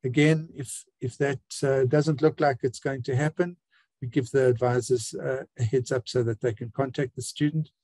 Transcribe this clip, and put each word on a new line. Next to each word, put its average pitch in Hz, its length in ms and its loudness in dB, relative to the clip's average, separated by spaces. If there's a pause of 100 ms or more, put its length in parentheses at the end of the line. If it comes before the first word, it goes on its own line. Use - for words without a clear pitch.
Again, 156 500 2
if, - 300 -12 (160)
if 123 200 -6
that, 139 200 0 (240)
uh, 135 220 2
doesn't 147 360 2
look 156 200 2
like 139 220 4
it's 127 160 -2
going 135 240 -6
to 131 120 -2
happen, 175 400 0 (460)
we 123 80 -8
give 131 220 -2
the 135 160 4
advisors, 123 680 2
uh, 135 300 -6 (140)
a 127 60 0
heads 120 260 0
up 127 200 -2
so 127 140 0
that 113 180 -2
they 120 120 0
can 117 160 -10
contact 135 460 -4
the 123 60 -10
student. 156 480 -2 (140)